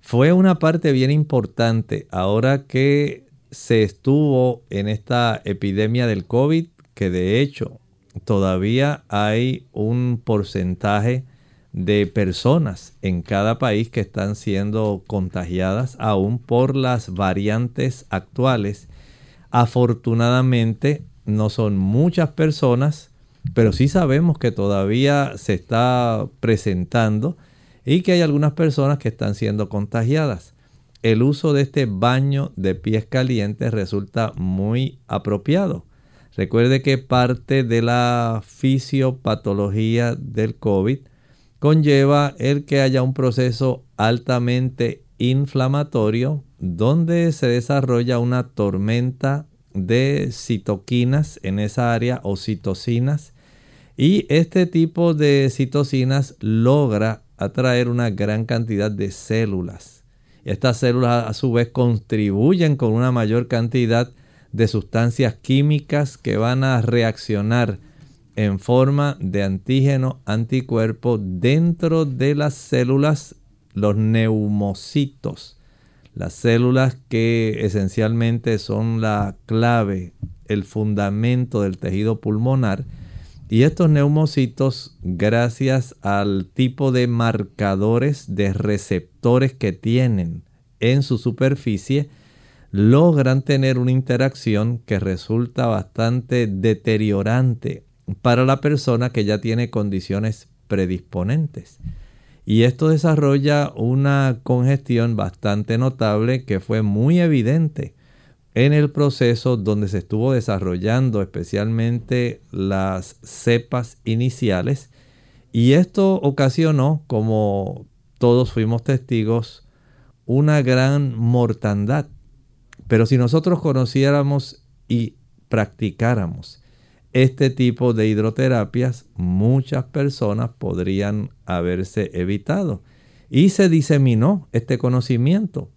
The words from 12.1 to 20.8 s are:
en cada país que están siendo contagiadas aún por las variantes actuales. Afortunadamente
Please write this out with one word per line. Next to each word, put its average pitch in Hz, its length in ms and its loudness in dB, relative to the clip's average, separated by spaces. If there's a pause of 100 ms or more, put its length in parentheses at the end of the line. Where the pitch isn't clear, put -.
en 90 180 -2
cada 104 380 -2
país 117 320 -2
que 120 100 -4
están 98 340 -4
siendo 104 720 -4
contagiadas 92 960 -4
aún 107 380 0
por 127 360 0
las 127 380 -2
variantes 104 960 -4
actuales. 107 800 -4 (640)
Afortunadamente 120 1500 0 (220)